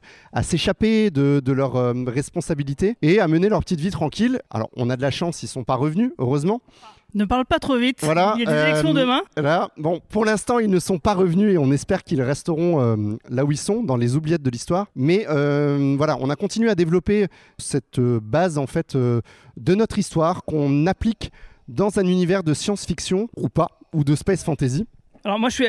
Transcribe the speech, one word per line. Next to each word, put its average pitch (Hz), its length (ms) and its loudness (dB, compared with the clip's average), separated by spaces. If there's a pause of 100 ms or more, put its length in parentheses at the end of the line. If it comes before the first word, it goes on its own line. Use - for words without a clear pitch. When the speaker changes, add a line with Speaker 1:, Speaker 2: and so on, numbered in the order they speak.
(320)
Speaker 1:
à 117 100 -2
s'échapper 214 680 2
de, 143 340 2
de 135 80 0
leurs, 131 240 0
euh, 123 160 0 (140)
responsabilités 143 960 -4
et 175 180 4
à 175 80 2
mener 170 220 4
leur 175 100 2
petite 156 200 -4
vie 190 100 -2
tranquille. 240 500 -2 (100)
Alors 110 260 -4
on 120 140 -2
a 127 60 -2
de 123 60 -4
la 139 80 0
chance, 170 320 -6
ils 117 40 -10
sont 123 180 -8
pas 131 120 -2
revenus, 160 420 0
heureusement. 147 420 0 (540)
Speaker 2:
Ne 208 120 0
parle 247 180 0
pas 330 160 0
trop 269 160 0
vite, 247 260 0
Speaker 1:
Voilà, 175 340 2
Speaker 2:
il 240 60 0
y 226 40 0
a 156 60 2
des 151 80 2 (100)
élections 151 200 2
Speaker 1:
euh, - 100 2
Speaker 2:
demain. 254 200 2 (160)
Speaker 1:
là, 156 400 0
bon, 156 320 -2
pour 220 160 0
l'instant, 214 340 0
ils 220 100 2
ne 185 120 4
sont 190 180 -2
pas 208 160 2
revenus 190 400 2
et 175 40 4
on 135 120 4
espère 139 320 0
qu'ils 131 180 -2
resteront, 156 600 0
euh, 117 160 2 (340)
là 127 140 0
où 147 80 0
ils 143 40 -2
sont, 220 280 -2
dans 131 120 0
les 120 200 2
oubliettes 160 260 -2
de 131 80 0
l'histoire. 175 460 -4
Mais, 170 340 2
euh, 143 640 2
voilà, 147 240 0
on 131 80 -2
a 147 60 0
continué 214 360 -2
à 208 40 2
développer 180 540 0 (280)
cette, - 440 -6
euh, 120 200 2
base, 147 380 0
en 135 80 -2
fait, - 300 -4
euh, 120 240 0 (360)
de 143 200 2
notre 220 240 0
histoire 165 420 -2
qu'on 147 460 0
applique - 420 -4 (380)
dans 196 320 0
un 190 40 2
univers 180 380 2
de 151 100 0
science-fiction 190 840 -4
ou 131 120 -4
pas, - 300 -2 (140)
ou 156 100 0
de 143 140 2
space 190 260 -2
fantasy. 143 420 -2 (420)
Speaker 2:
Alors 208 120 -2
moi 233 100 0
je - 60 -2
suis, 262 140 0